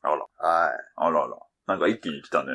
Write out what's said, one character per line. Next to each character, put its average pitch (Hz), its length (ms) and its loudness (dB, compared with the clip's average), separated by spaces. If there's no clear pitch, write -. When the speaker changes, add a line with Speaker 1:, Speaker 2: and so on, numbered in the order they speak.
Speaker 1:
あ - 80 -2
ら。 76 60 4
Speaker 2:
は 82 540 0
い。 - 20 -2
Speaker 1:
あ 82 140 0
ら 80 140 2
あ - 40 -4
ら。 - 100 -12
な 98 120 -2
ん - 20 -4
か - 80 2
一 110 120 0
気 90 100 -8
に 71 120 -8
来 - 80 -20
た - 140 0
ね。 67 120 -8